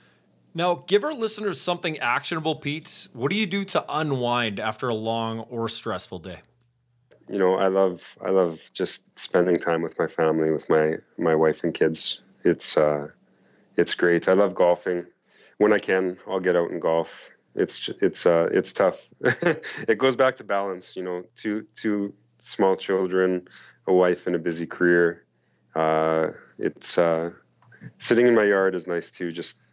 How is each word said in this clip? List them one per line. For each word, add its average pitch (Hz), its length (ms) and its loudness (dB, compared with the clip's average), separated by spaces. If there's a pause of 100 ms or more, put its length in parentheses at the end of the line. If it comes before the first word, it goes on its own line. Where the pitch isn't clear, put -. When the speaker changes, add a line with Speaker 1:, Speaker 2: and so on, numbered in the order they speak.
(520)
Speaker 1:
Now, 165 340 -2
give 202 180 2
our 302 100 -2
listeners 214 460 -4
something 175 400 -4
actionable, 151 560 -2
Pete. - 560 -8
What 123 180 -2
do 196 60 -2
you 214 100 0
do 196 180 -4
to 180 240 -2
unwind 120 720 -2
after 110 280 -4
a 117 60 0
long 113 460 -4
or 113 280 -6
stressful 95 500 -6
day? 85 220 -14 (880)
Speaker 2:
You 101 100 -6
know, 92 160 4
I 95 140 2
love, 95 560 0
I 92 60 -2
love 87 300 2 (120)
just - 320 -6 (120)
spending 87 440 2
time 82 220 -2
with 80 140 -8
my 82 120 0
family, 80 420 0
with 78 180 -4
my, 78 280 2 (200)
my 82 200 2
wife 78 260 2
and 82 100 -2
kids. - 500 -2 (200)
It's, - 340 0
uh, 73 300 2 (680)
it's - 180 0
great. 87 340 2
I 95 40 6
love 95 240 4
golfing. 87 500 0 (520)
When 104 140 4
I 104 60 4
can, 95 380 0 (100)
I'll 95 140 -2
get 90 160 2
out 85 160 0
and 85 100 -6
golf. 82 480 -2 (240)
It's 95 240 -2
j-, - 220 -8
it's, - 260 0
uh, 82 240 4
it's - 220 0
tough. - 340 0 (140)
<laughs> - 20 -10 (640)
It 110 120 0
goes 127 180 2
back 131 220 2
to 113 60 -18
balance, 98 520 -4
you 92 80 -8
know, 90 180 -6 (140)
two, 110 300 -4 (100)
two 104 360 -2 (280)
small 95 340 0
children, 92 720 0 (400)
a 95 60 2
wife 90 340 4
and 87 80 -2
a 87 60 0
busy 82 260 -4
career. 87 580 2 (520)
Uh, 80 520 0 (300)
it's, - 400 -4
uh, 85 320 0 (680)
sitting 120 280 4
in 123 80 6
my 110 100 4
yard 95 300 2
is 87 140 -6
nice 85 240 -6
too, 87 180 -8
just 82 280 -10 (140)